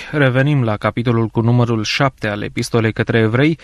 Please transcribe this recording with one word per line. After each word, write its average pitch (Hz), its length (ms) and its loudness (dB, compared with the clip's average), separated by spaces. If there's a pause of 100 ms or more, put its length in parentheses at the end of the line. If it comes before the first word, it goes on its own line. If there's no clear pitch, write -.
(120)
revenim 135 520 2
la 110 140 0
capitolul 113 500 0
cu 113 140 -2
numărul 117 420 2
șapte - 440 -2
al 104 140 -4
Epistolei 113 520 -2
către 117 260 0
Evrei, 123 440 2